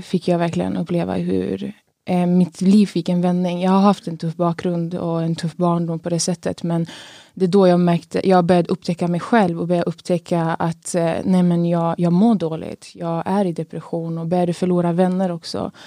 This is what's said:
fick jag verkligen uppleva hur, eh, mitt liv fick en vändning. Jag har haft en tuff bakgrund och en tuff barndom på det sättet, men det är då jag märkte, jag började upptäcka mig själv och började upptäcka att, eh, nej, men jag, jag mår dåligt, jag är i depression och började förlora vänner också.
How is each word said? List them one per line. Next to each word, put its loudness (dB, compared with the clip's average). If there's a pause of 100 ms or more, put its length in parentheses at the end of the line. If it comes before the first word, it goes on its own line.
fick -4
jag 2
verkligen -2
uppleva -2
hur, -4 (320)
eh, 0
mitt 2
liv 6
fick -4
en 0
vändning. -2
Jag 2
har 4
haft 2
en -8
tuff -6
bakgrund -2
och -4
en -2
tuff -6
barndom 0
på -8
det 0
sättet, -4
men -2 (480)
det 0
är 0
då 6
jag 6
märkte, 0
jag 6
började 2
upptäcka -4
mig -2
själv 2
och -4
började 0
upptäcka -2
att, -4
eh, 0 (120)
nej, 4
men 2
jag, 0
jag 2
mår 4
dåligt, -8
jag -6
är 0
i 0
depression -8
och -6
började 0
förlora 0
vänner 0
också. -8 (160)